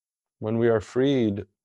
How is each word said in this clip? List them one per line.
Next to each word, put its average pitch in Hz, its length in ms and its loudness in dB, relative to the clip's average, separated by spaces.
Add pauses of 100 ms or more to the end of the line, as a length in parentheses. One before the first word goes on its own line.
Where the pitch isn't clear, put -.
(400)
When 113 200 -2
we 117 80 2
are 110 140 2
freed 123 640 0 (180)